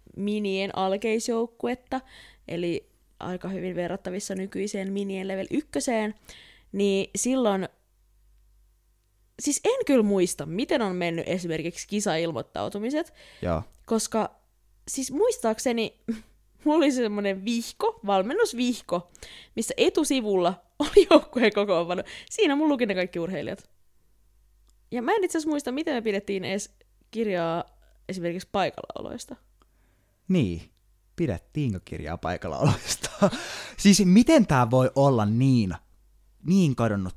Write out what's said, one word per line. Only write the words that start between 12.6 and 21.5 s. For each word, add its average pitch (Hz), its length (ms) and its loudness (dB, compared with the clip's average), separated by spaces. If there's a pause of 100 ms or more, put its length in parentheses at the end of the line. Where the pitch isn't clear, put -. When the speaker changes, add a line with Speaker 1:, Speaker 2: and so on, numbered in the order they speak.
Speaker 2:
Joo. 82 200 -2 (240)
Speaker 1:
koska 220 440 -2 (580)
siis 262 240 -6
muistaakseni 240 840 0 (260)
<laughs> - 400 -20
mulla 302 140 4
oli 294 140 4
semmonen 202 520 -2
vihko, 233 600 -4
valmennusvihko, 233 1080 0 (440)
missä - 200 -4
etusivulla 214 920 2
<laughs> - 100 -20
oli 320 320 6
joukkueen 240 440 6